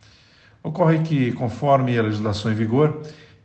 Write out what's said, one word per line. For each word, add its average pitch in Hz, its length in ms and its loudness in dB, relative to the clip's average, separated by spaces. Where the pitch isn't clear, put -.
Ocorre 160 380 2
que, 131 320 0
conforme 127 640 0
a 113 40 2
legislação 107 480 -2
em 110 40 0
vigor, 123 480 0